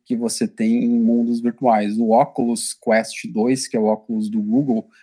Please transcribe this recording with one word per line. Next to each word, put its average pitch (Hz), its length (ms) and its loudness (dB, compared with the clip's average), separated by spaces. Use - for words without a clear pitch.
que 127 100 -4
você 113 320 -2
tem 113 380 0
em 120 160 2
mundos 117 400 2
virtuais. 110 580 0
O 113 140 2
Oculus 120 600 0
Quest - 540 -2
dois, 120 400 0
que - 100 -6
é 113 40 0
o 107 60 2
óculos 107 440 -2
do 110 100 -2
Google, 113 480 0